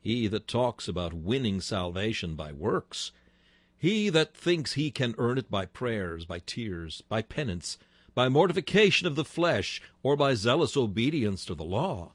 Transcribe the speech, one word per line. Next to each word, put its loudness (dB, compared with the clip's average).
He -2
that -4
talks -2
about -4
winning -2
salvation -4
by -10
works, -4
he 2
that 2
thinks -2
he 0
can -2
earn 0
it -6
by -2
prayers, -6
by -8
tears, -6
by 2
penance, -4
by 6
mortification 4
of 0
the 0
flesh, 0
or 4
by 4
zealous 2
obedience 0
to -6
the -8
law -4